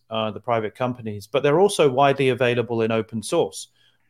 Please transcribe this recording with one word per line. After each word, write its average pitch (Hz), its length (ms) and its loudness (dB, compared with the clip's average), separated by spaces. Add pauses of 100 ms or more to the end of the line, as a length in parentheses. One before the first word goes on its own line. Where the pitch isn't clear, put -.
uh, 110 220 -4
the 107 80 -12
private 110 340 -4
companies, 110 540 -8
but 135 160 0
they're 147 160 4
also 185 320 4
widely 139 380 2
available 120 520 0
in 113 120 0
open 113 280 -4
source. - 460 -2 (420)